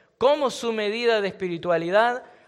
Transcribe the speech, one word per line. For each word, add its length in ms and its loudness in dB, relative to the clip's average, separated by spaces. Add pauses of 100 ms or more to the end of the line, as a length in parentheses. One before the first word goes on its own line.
(180)
como 320 2
su 220 -6
medida 500 0
de 60 -2
espiritualidad, 960 0 (240)